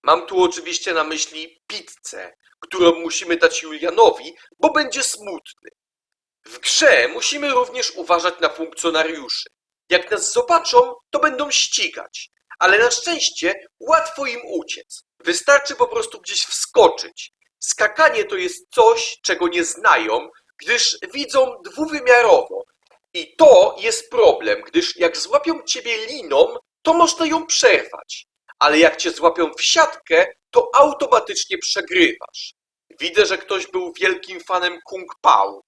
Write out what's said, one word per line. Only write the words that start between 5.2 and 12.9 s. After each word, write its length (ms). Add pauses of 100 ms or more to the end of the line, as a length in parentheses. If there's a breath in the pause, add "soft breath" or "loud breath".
W 140
grze 500
musimy 420
również 400
uważać 500
na 80
funkcjonariuszy. 1000 (380)
Jak 220
nas 220
zobaczą, 600 (160)
to 80
będą 320
ścigać, 800 (280 loud breath)
ale 200
na 120